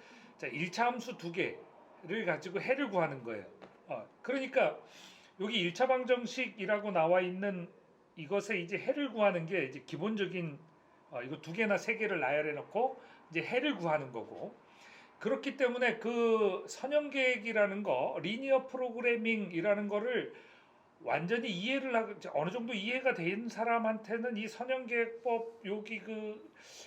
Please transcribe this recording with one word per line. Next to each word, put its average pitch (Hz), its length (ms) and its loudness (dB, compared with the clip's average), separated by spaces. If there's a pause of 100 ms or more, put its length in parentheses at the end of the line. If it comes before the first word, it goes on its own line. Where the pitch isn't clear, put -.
(380)
자, 151 100 -6
일 151 240 -4
차 233 160 4
함수 247 280 -2
두 170 160 -8
개를 175 920 -4
가지고 175 340 -2
해를 262 300 0
구하는 151 340 0
거예요. 107 220 -6 (420)
어, 117 200 -6 (160)
그러니까 254 560 2 (600)
여기 214 200 0
일 170 160 2
차 254 100 4
방정식이라고 233 1040 2
나와 175 320 6
있는 185 480 -2 (460)
이것에 196 460 -2
이제 170 180 -4
해를 277 320 -2
구하는 196 340 4
게 165 200 0
이제 131 200 -8
기본적인, 175 720 -2 (540)
어, 127 100 -6
이거 143 180 -8
두 160 140 -10
개나 208 240 2
세 - 200 -2
개를 196 220 0
나열해 147 340 2
놓고 226 460 -2 (300)
이제 160 140 -2
해를 262 320 0
구하는 151 360 0
거고, 113 460 -10 (640)
그렇기 262 380 -2
때문에 247 400 2
그 220 720 2
선형계획이라는 247 1160 2
거, 147 380 2
리니어 262 460 2
프로그래밍이라는 220 1200 0
거를 208 440 0 (680)
완전히 175 500 0
이해를 254 440 0
하고, 208 180 0
이제 185 200 -10
어느 151 180 2
정도 233 220 -4
이해가 247 400 0
돼 175 160 -2
있는 226 200 -2
사람한테는 226 880 0
이 220 100 -4
선형계획법 233 1160 -2
여기 214 340 -4
그, 214 500 -8 (380)